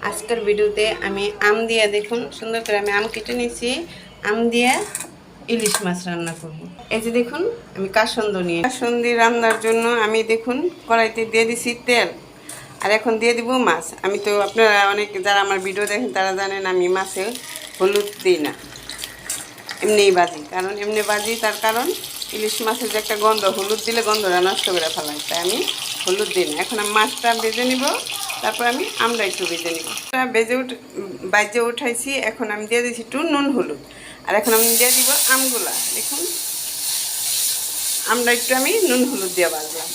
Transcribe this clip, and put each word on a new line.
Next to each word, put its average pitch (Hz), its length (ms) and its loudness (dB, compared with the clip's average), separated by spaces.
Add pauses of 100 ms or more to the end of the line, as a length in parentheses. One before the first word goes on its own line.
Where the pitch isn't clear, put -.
আজকের 226 380 -4
ভিডিওতে 208 380 4 (220)
আমি 196 160 -2 (240)
আম 208 100 4 (120)
দিয়ে, 226 160 4 (100)
দেখুন 208 240 0 (180)
সুন্দর 226 280 -4
করে 208 180 2
আমি 202 160 0
আম 214 140 0
কেটে 226 260 -6
নিয়েছি, 240 300 -2 (600)
আম 214 80 2 (160)
দিয়ে 240 180 6 (800)
ইলিশ 214 220 2 (100)
মাছ 180 140 -2 (100)
রান্না 170 320 -4
করব। 156 180 -14 (360)
এই 226 80 2
যে 233 60 -2 (100)
দেখুন, 254 220 -2 (340)
আমি 190 120 -4 (100)
কাসন্দ 214 380 0 (120)
নিয়ে, 170 200 0
কাসন্দি 240 440 0 (100)
রান্নার 233 440 4
জন্য 226 200 2 (200)
আমি 220 140 2 (120)
দেখুন 247 260 0 (300)
কড়াইতে 226 340 2 (100)
দিয়ে 226 180 4
দিছি 233 220 -2 (160)
তেল, 233 220 4 (760)
আর 196 140 0
এখন 226 240 2
দিয়ে 233 160 4
দিব 233 120 -4 (180)
মাছ। 165 180 2 (200)
আমি 196 200 0
তো, 208 60 2 (160)
আপনারা 214 260 6 (200)
অনেক 208 160 -2 (160)
যারা 202 200 6
আমার 196 220 2
ভিডিও 196 240 -2
দেখেন 214 260 -2
তারা 190 220 2
জানেন 196 240 -2 (100)
আমি 180 120 4 (120)
মাছে 190 260 -4 (560)
হলুদ 202 300 2 (140)
দিই 180 220 4
না, 127 80 -2 (1300)
এমনিই 202 340 6
ভাজি, 170 240 2 (120)
কারণ 185 200 -4 (100)
এমনি 214 180 0 (100)
ভাজি 208 220 0 (100)
তার 208 220 0
কারণ 226 220 2 (480)
ইলিশ 214 200 -2 (100)
মাছের 240 280 -2
যে 214 80 0
একটা 214 220 -2
গন্ধ, 214 200 4 (140)
হলুদ 202 300 0
দিলে 226 200 0
গন্ধটা 202 400 2
নষ্ট 190 180 0 (100)
করে 165 200 0
ফেলায়, 151 320 -6
তাই 165 180 -2
আমি 208 120 0 (480)
হলুদ 196 300 0
দিই 180 140 2
না। 151 140 -4
এখন 220 200 -6
আমি 208 140 -2
মাছটা 226 320 2 (140)
ভেজে 220 280 0
নিব, 254 120 0 (580)
তারপর 220 220 -2 (100)
আমি 294 100 -2 (200)
আমটা 226 260 0
একটু 185 220 -6
ভেজে 165 240 -4
নিব। 165 140 -8
মাছটা - 300 -4 (160)
ভেজে 226 260 2
উঠ-, 254 180 -8 (540)
ভেজে 208 260 4 (100)
উঠাইছি, 240 400 -4 (200)
এখন 220 260 -6
আমি 214 140 -6
দিয়ে 240 160 2
দিচ্ছি 233 200 -4
একটু - 120 -6 (160)
নুন 285 120 2 (100)
হলুদ, 151 260 -2 (460)
আর 175 120 0
এখন 214 180 2
আমি 226 100 4 (120)
দিয়ে 247 180 6
দিব 254 120 4 (240)
আমগুলা। 247 400 0 (220)
দেখুন 285 260 -4 (1900)
আমরা 240 260 2
একটু 240 220 0
আমি 294 120 2 (180)
নুন 254 200 6
হলুদ 190 280 -4
দিয়ে 170 180 6
ভাজলাম 156 400 -8